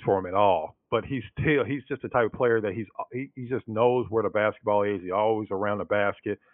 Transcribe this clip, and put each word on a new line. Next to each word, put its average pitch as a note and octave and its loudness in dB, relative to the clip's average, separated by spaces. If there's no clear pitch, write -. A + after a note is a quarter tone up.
for G2+ 4
him F#2 -4
at F2+ -8
all, F#2 2
but A2+ 0
he's C3 -6
still, C#3 2
he's C3+ -6
just C3+ -8
the A2+ -8
type A#2+ 2
of G#2 -2
player A#2 2
that G#2 -2
he's, A2 -6
he, C3+ -8
he B2 -12
just B2 -6
knows A#2+ 2
where A2 0
the G2 0
basketball G#2 0
is. G2+ -2
He's F2+ -6
always G#2+ 0
around G#2 -2
the F2+ -6
basket, G2+ -2